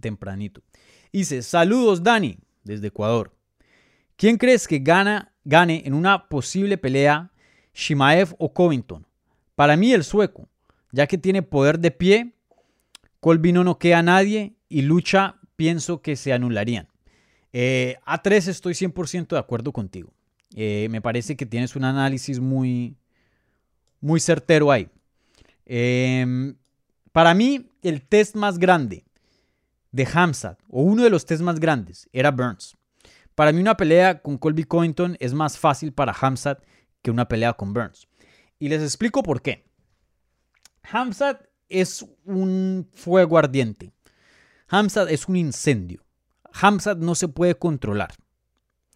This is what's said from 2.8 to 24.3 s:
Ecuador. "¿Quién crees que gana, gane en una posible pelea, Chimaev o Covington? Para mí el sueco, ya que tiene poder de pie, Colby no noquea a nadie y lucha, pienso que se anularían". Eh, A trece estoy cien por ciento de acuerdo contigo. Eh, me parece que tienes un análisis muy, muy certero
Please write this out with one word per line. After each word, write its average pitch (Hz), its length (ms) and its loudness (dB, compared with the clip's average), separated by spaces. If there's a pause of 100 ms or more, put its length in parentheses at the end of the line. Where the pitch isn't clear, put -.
Ecuador. 107 500 -4 (800)
"¿Quién 220 220 4
crees 247 280 4
que 151 120 -2
gana, 196 560 0 (100)
gane 160 400 2
en 135 80 -6
una 185 360 0
posible 190 500 -4
pelea, 143 540 0 (420)
Chimaev 160 640 2
o - 160 -6
Covington? 135 520 0 (480)
Para 147 220 4
mí 226 160 4
el 190 100 4
sueco, - 460 -2 (440)
ya 139 140 2
que 185 120 -4
tiene 190 240 0
poder 147 360 2
de 165 120 2
pie, 214 420 2 (880)
Colby 165 320 4
no 180 120 4
noquea 170 340 2
a 165 40 2
nadie 196 520 0 (140)
y 147 140 -2
lucha, 180 580 0 (160)
pienso 165 440 -4
que 151 140 -6
se 135 180 -4
anularían". 117 560 -4 (640)
Eh, 127 520 -2
A 160 180 -6
trece 196 300 2
estoy 175 220 -6
cien 180 180 -4
por 175 160 -8
ciento 175 260 -8
de 143 60 0
acuerdo 123 320 -8
contigo. 92 400 -12 (420)
Eh, 104 360 -4
me 113 100 -8
parece 120 360 -6
que 135 80 -10
tienes 117 300 -6
un 131 100 -4
análisis 135 540 -4
muy, 127 580 -4 (1040)
muy 156 200 0
certero 156 500 2